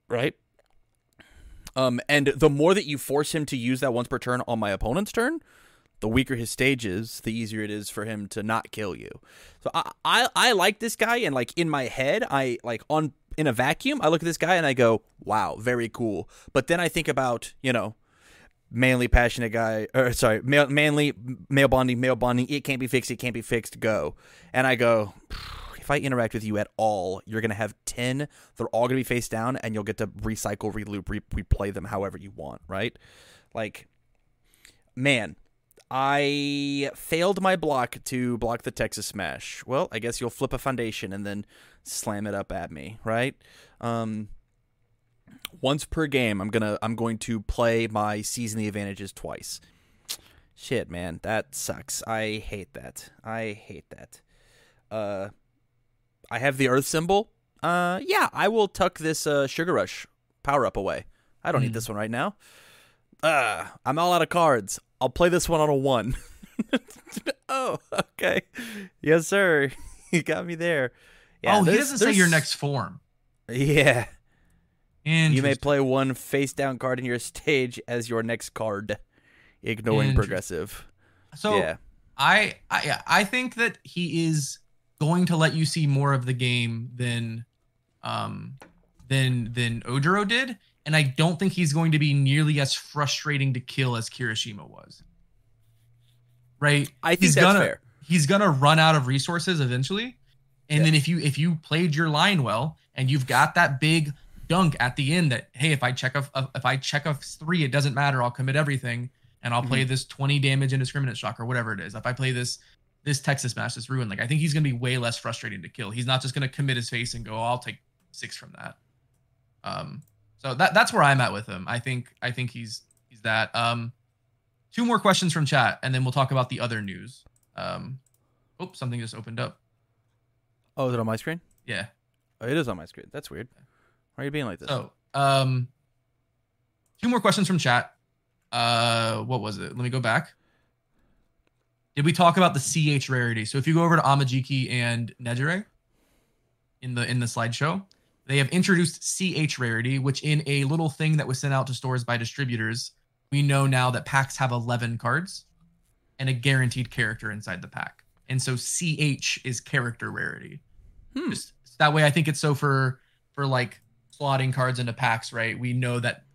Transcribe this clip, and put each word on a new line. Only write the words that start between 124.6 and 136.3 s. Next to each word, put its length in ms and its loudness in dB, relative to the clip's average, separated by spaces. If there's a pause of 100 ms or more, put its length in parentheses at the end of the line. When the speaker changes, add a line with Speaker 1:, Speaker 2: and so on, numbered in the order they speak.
Speaker 2:
two 140 0
more 140 4
questions 340 4
from 120 2
chat, 380 4
and 100 0
then 120 0
we'll 80 0
talk 180 2
about 180 2
the 120 -6
other 200 -2
news. 440 -12 (320)
Um, 420 -8 (640)
oops, 180 -12
something 200 -4
just 160 -10
opened 240 -12
up. 200 -8 (1200)
Speaker 1:
Oh, 120 -2
is 40 0
it 60 0
on 80 -2
my 80 -2
screen? 260 -8 (240)
Speaker 2:
Yeah. 220 -6 (520)
Speaker 1:
Oh, 80 -8
it 80 -2
is 120 0
on 100 -6
my 80 -14
screen. 260 -20
That's 200 -14
weird. 160 -10 (680)
Why 80 -12
are 40 -6
you 60 -6
being 140 -4
like 140 -8
this? 100 -12
Speaker 2:
So, 220 -4 (240)
um, 520 2 (1300)